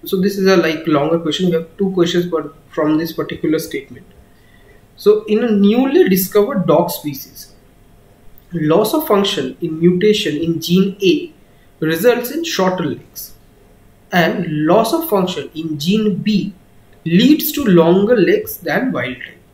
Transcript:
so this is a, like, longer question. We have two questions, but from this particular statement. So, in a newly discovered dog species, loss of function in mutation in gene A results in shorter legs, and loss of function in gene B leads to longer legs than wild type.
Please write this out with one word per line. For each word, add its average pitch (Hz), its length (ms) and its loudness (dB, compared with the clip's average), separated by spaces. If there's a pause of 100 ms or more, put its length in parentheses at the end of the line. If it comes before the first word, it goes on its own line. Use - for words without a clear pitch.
so 190 160 -4
this 196 200 -2
is 190 80 2
a, 190 100 4
like, 160 300 0
longer 156 320 0
question. 165 300 -2
We 165 80 0
have - 200 -8
two 196 140 -2
questions, 175 340 0
but 156 300 -6 (160)
from 156 260 0
this 165 160 -4
particular 156 460 -4
statement. 135 480 -12 (880)
So, 214 300 2
in 220 180 0
a 233 80 0
newly 247 580 4
discovered 190 560 0
dog 170 240 2
species, - 600 -12 (1040)
loss 160 380 2
of 311 140 -2
function 147 540 -2
in 160 180 -6
mutation 180 580 2
in 165 240 -2
gene 190 400 0
A 160 320 0 (500)
results 214 460 0
in 330 140 -8
shorter 185 400 -2
legs, - 500 -10 (760)
and 170 340 0 (220)
loss 214 260 2
of 330 160 -4
function 180 460 -2
in 156 240 -8
gene 202 380 0
B 185 360 -2 (500)
leads 226 500 2
to 294 120 -4
longer 190 500 4
legs - 420 0
than 180 340 -4
wild 127 240 -6
type. - 240 -20 (140)